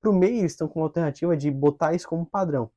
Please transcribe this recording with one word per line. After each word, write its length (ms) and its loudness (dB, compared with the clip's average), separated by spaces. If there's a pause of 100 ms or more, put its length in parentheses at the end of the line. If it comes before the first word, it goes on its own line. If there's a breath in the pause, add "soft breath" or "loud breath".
Pro 140 2
mei, 240 4
eles 140 0
estão 140 -4
com 140 -6
uma 60 0
alternativa 500 -2
de 140 -2
botar 420 2
isso 160 -4
como 160 -4
padrão. 520 -2